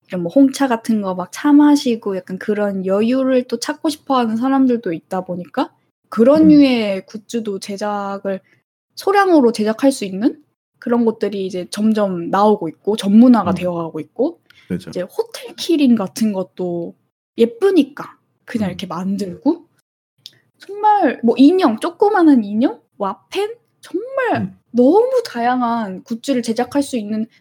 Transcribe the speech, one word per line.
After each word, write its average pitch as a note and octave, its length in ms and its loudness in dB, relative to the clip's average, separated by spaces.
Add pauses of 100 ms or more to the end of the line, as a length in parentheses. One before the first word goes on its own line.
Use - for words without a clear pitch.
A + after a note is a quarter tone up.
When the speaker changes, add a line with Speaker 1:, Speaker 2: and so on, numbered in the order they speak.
Speaker 1:
이런 F3+ 160 -6
뭐 E3+ 80 -6
홍차 C4+ 360 2
같은 A3+ 340 -2
거 F#3 140 -6
막 F3+ 160 -10
차 - 220 0
마시고 C#4+ 640 2
약간 F#3 200 -10
그런 G3+ 480 -4
여유를 B3+ 600 0
또 A#3 120 -8
찾고 D4+ 300 -6
싶어하는 B3 480 -2
사람들도 B3+ 560 0
있다 F#3 280 -8
보니까 F#3 520 -8 (360)
그런 C#4 340 4
Speaker 2:
음. D#4 60 8
Speaker 1:
류의 A#3+ 580 4
굿즈도 G#3+ 520 -8
제작을 G3 800 -8 (560)
소량으로 F#4 560 2
제작할 A3 400 0
수 A#3+ 140 -8
있는 G3 380 -4 (340)
그런 A#3+ 280 -2
것들이 G#3 420 -2
이제 F3+ 240 -8
점점 G3+ 580 -2
나오고 G3+ 400 2
있고 - 280 -6
전문화가 G#3 540 4
Speaker 2:
음. F#3 40 0
Speaker 1:
되어가고 E3+ 460 -6
있고 C#4+ 380 -4 (280)
Speaker 2:
그죠. F3+ 240 -8
Speaker 1:
이제 F3+ 100 -6
호텔 - 540 -10
키링 C#4+ 400 2
같은 G#3 380 -2
것도 F3+ 600 -8 (440)
예쁘니까 C#4 800 0 (280)
그냥 G#3+ 220 -4
Speaker 2:
음. - 20 -4
Speaker 1:
이렇게 - 160 -10
만들고 F#3+ 840 -4 (920)
정말 G4+ 640 0
뭐 A#3 140 2
인형, C#4+ 420 4
조그마한 E4+ 640 4
인형, A3+ 380 -2 (160)
와펜 F#4+ 580 -6 (260)
정말 A4+ 600 -4
Speaker 2:
음. F#3+ 180 -10 (120)
Speaker 1:
너무 A4 540 2
다양한 A#3 800 -4
굿즈를 A#3+ 400 -4
제작할 B3 400 -2
수 C4+ 140 -6
있는 G#3+ 280 -6 (160)